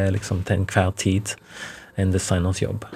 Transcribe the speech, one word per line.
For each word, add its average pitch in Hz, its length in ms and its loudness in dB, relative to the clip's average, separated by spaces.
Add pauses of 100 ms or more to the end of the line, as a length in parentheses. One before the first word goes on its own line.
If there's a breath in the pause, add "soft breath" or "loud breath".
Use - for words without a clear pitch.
er 98 160 2
liksom 92 240 -2
til 98 160 2
enhver 95 400 2
tid 95 320 0 (680 loud breath)
en 95 140 2
designers 92 480 2
jobb. 101 220 -2 (120)